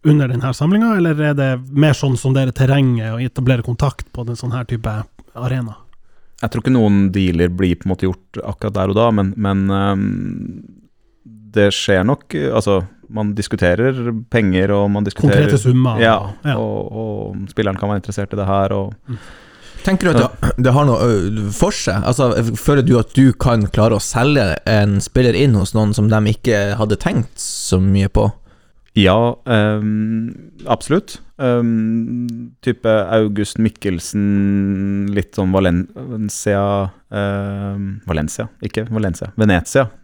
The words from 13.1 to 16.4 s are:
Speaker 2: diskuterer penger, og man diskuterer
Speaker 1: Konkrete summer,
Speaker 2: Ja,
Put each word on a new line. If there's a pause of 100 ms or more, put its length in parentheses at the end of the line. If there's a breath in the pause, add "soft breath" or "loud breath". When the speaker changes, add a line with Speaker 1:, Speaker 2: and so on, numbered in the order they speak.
Speaker 2:
diskuterer (240)
penger,
og
man
diskuterer
Speaker 1:
Konkrete
summer,
Speaker 2:
Ja, (220)